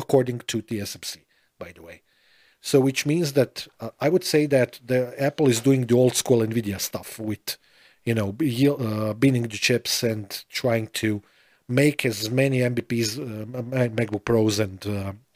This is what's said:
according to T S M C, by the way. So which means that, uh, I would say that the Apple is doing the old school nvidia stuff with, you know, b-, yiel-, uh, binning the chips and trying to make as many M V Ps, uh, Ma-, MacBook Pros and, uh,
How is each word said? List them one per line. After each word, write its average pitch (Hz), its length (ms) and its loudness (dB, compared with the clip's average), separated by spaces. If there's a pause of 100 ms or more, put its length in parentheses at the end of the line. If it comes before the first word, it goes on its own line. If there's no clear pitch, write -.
according 123 360 2
to 113 220 -6
T 104 200 -8
S - 140 -10
M 90 80 -18
C, - 180 -12 (360)
by 87 140 -16
the 85 100 -20
way. 82 200 -20 (580)
So - 220 4
which 131 240 0
means 151 280 0
that, - 340 0 (120)
uh, 113 120 -10 (100)
I 143 80 2
would 180 160 2
say 151 220 2
that 131 380 0
the 127 320 -2
Apple 143 300 0
is 117 140 2
doing 131 240 4
the 117 100 4
old 127 220 4
school 120 220 2
nvidia 110 420 -2
stuff - 360 -10
with, 107 380 -8 (480)
you 117 100 0
know, 101 200 -2
b-, 135 180 -2
yiel-, 139 300 2
uh, 107 320 -2
binning 123 300 2
the 110 140 -8
chips - 460 -2
and 110 240 -2 (220)
trying 113 380 -2
to 104 340 -2 (480)
make 139 360 2
as 110 240 -2
many 131 320 2
M 123 140 0
V 117 60 0
Ps, 117 360 -2
uh, 110 300 -10
Ma-, 123 400 -2
MacBook 110 380 -4
Pros 110 340 2
and, 95 260 -4
uh, 98 280 -4 (220)